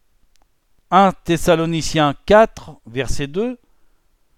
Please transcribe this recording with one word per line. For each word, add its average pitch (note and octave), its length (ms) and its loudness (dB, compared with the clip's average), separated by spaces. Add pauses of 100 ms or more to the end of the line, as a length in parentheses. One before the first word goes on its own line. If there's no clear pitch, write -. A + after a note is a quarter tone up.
(920)
Un F#3 220 4
Thessaloniciens D#3+ 1000 -2 (120)
quatre, G#3 480 2 (120)
verset B2+ 420 -4
deux. A#3 320 -8 (760)